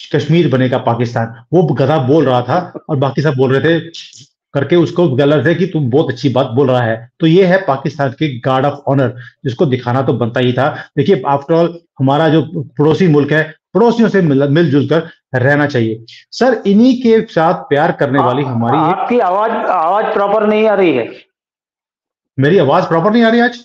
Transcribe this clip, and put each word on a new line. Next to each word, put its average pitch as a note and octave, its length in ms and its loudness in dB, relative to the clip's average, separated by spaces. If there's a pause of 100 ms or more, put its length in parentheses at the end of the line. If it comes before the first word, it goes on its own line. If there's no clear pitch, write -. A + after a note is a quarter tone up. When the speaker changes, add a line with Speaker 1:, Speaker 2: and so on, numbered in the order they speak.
(160)
Speaker 1:
"कश्मीर D3+ 340 0
बनेगा B2+ 280 0
पाकिस्तान", A#2 680 -4 (100)
वो F3 100 2
गधा D3 340 0
बोल D3 280 2
रहा B2 160 2
था E3+ 320 -4 (160)
और D#3+ 60 -2
बाकी C3 260 -2
सब D3 140 -2
बोल C3 200 0
रहे D#3 240 0
थे D#3+ 40 -8 (680)
करके C#3 220 -2
उसको E3+ 340 2
गलत C#3+ 380 2
है E3+ 80 2
कि F3 100 -2
"तुम D#3 240 -2
बहुत D3+ 200 2
अच्छी C3 200 -4
बात B2+ 180 0
बोल C3 240 0
रहा B2 100 2
है।" A2+ 280 -4 (100)
तो E3 80 0
ये F3+ 180 4
है F3+ 120 4
पाकिस्तान F3+ 520 -4
के C3 300 -6
guard C3 260 0
of C#3+ 80 0 (160)
honor, C3+ 200 2 (360)
जिसको B2 200 -2
दिखाना B2 360 -2
तो B2 120 -2
बनता A#2+ 260 -4
ही B2 140 0
था। B2 440 -4
देखिए, D3 180 2
after C#3 360 -4
all, E3 180 2 (300)
हमारा C#3+ 300 2
जो D#3+ 340 -2
पड़ोसी D#3 440 0
मुल्क C#3+ 240 2
है, D#3 280 -2 (140)
पड़ोसियों A3+ 360 2
से G3 120 0
मिल, C#3+ 220 2
मिलजुल C#3+ 440 2
कर D#3+ 220 -2 (260)
रहना C#3+ 320 2
चाहिए। A2+ 420 -4
सर, - 580 -2
इन्हीं A#3+ 340 4
के A3 200 4
साथ F3 320 0
प्यार D#3+ 380 -2
करने C#3 280 -2
वाली C3 240 0
Speaker 2:
आ-, C3+ 40 -4
Speaker 1:
हमारी A#2+ 300 -2
एक D#3 60 0
Speaker 2:
आपकी F3+ 360 0
आवाज, G3+ 320 0
आवाज G3 600 -2
proper G#3 340 0
नहीं G#3+ 200 2
आ G#3 80 2
रही F#3 160 2
है। A#2+ 200 -4 (1300)
Speaker 1:
मेरी D3+ 180 4
आवाज E3 300 2
proper E3 240 0
नहीं A#3 120 2
आ A3+ 60 4
रही A#3 100 2
आज? B3 260 -2